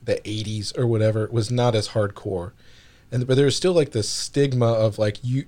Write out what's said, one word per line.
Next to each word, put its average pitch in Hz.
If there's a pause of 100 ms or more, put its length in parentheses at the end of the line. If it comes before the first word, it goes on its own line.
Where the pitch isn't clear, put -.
the 104 (100)
eighties 107
or 127
whatever 110
was 117
not 120
as 107
hardcore, 101 (600)
and, 127
but 131
there's 139
still, 185
like, 165
this 107
stigma 127
of, 110
like, 104
you, 127